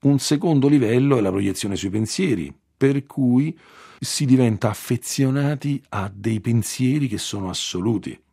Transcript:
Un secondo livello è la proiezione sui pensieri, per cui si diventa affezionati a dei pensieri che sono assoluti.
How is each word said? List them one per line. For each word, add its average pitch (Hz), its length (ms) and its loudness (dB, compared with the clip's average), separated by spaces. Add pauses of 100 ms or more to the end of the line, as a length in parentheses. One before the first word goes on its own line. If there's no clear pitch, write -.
Un 139 180 4
secondo 143 480 2
livello 135 500 4
è 117 40 2
la 98 100 2
proiezione 98 460 -2
sui 98 140 -4
pensieri, 107 600 -2 (240)
per 139 300 0
cui 135 500 0 (440)
si - 260 -4
diventa 120 440 4
affezionati 139 1080 -4 (100)
a 98 220 -6
dei 104 280 -4
pensieri 127 680 0
che 104 120 -4
sono 98 300 -8
assoluti. 95 720 -4 (120)